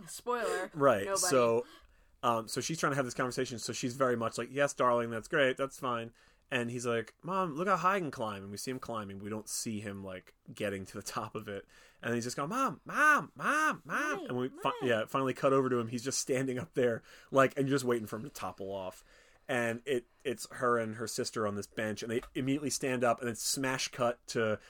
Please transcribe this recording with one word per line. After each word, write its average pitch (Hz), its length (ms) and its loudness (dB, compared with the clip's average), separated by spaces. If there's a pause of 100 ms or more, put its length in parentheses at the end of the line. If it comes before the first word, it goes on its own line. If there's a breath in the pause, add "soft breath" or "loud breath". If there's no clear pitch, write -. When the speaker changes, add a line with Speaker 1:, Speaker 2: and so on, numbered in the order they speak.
Speaker 1:
Spoiler. 240 640 -2
Speaker 2:
Right. 131 320 6
Speaker 1:
Nobody. 98 160 0
Speaker 2:
So, 120 440 6 (580 loud breath)
um, 113 260 2
so - 100 -4
she's 160 180 -2
trying 160 140 2
to 135 60 0
have 139 80 2
this 120 80 -6
conversation. 127 460 -2
So - 120 -6
she's 120 240 -4
very 127 220 4
much 113 200 -2
like, 120 140 -4
"Yes, 143 220 0
darling, 120 360 4
that's 113 200 -6
great. 135 260 4
That's 135 240 -4
fine." 117 320 -4 (400 soft breath)
And 120 180 0
he's 123 160 -6
like, 117 380 -2
"Mom, 180 320 -2
look 180 120 -2
how 190 100 4
high 180 180 2
I 202 40 0
can 151 120 -2
climb." 104 320 -4
And 101 80 -10
we 101 60 -8
see - 120 -6
him 127 80 -4
climbing. 107 460 -6
We 101 80 -8
don't 107 180 -8
see 110 300 -4
him, 101 240 -8
like, 92 320 -14 (180)
getting 101 320 -4
to - 80 -14
the 104 80 -8
top 107 320 -8
of 110 140 -8
it. 98 180 -8 (380 loud breath)
And 120 100 -2
he's 120 120 -2
just 123 120 -6
going, 147 120 -4
"Mom, 233 360 -2
Mom, 247 480 4
Mom, 269 500 0
Mom." 190 160 -4 (120)
Speaker 1:
Mommy, 349 160 -4
Speaker 2:
And 123 100 -2
we 127 120 0
fi-, 269 60 -14 (260)
Speaker 1:
Mommy. 131 80 2
Speaker 2:
yeah, 113 180 2
finally 135 260 0
cut 139 180 4
over 135 180 6
to 123 100 4
him. 117 80 0
He's 117 160 -6
just 135 160 -2
standing 131 400 0
up - 160 -10
there, 123 260 4 (300 loud breath)
like, 135 260 6
and 139 100 2
you're 131 60 2
just 131 120 2
waiting 120 200 2
for 110 120 -6
him 110 60 -8
to - 60 -10
topple 95 420 -8
off. 95 320 -8 (460 soft breath)
And 120 360 0
it, 127 200 0 (180)
it's 120 280 -4
her 120 260 2
and 110 180 -2
her 117 120 -6
sister 117 400 -2
on 101 80 -2
this 101 120 -4
bench, 107 360 -4
and 117 80 -6
they 123 100 0 (140)
immediately 135 340 0
stand 127 340 0
up, 117 160 4
and 120 80 -6
then 113 80 -2
smash 131 540 -2
cut 123 380 -2
to 110 320 0 (100)